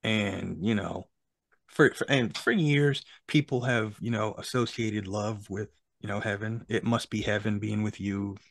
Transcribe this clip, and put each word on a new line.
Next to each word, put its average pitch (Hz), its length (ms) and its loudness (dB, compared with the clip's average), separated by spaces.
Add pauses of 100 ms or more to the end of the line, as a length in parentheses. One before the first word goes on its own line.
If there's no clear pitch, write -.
And, 95 600 -2
you 110 100 2
know, 95 320 -4 (600)
for, - 260 6
for, - 160 -4
and 123 260 2
for - 160 0
years, 147 540 4 (220)
people 143 340 2
have, 113 400 0
you 117 100 -2
know, 107 260 0
associated 110 680 -2
love 104 420 -4
with, 98 200 -6 (320)
you - 60 -10
know, 101 120 -2
heaven. 110 500 -4
"It 113 160 0
must 117 240 2
be 107 120 -2
heaven 104 380 0
being 107 240 -2
with 104 160 -4
you" 98 380 -2 (140)